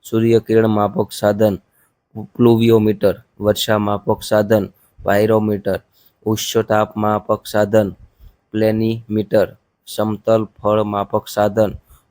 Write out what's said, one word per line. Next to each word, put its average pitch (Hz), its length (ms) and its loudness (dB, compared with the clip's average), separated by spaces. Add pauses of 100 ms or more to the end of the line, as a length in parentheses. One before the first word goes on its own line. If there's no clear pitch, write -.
સૂર્યકિરણ 113 640 2
માપક 104 440 0
સાધન. 104 500 0 (720)
પ્લુવિયોમીટર, 113 840 2 (180)
વર્ષા 104 380 0
માપક 104 460 -4
સાધન. 107 500 0 (300)
પાયરોમીટર, 104 760 0 (460)
ઉચ્ચ 110 320 -4
તાપ 107 400 0
માપક 107 480 -2
સાધન. 104 500 0 (560)
પ્લેનીમીટર, 110 1040 -2 (320)
સમતલ 107 580 -2
ફળ 107 380 -2
માપક 104 440 -4
સાધન. 104 460 0 (380)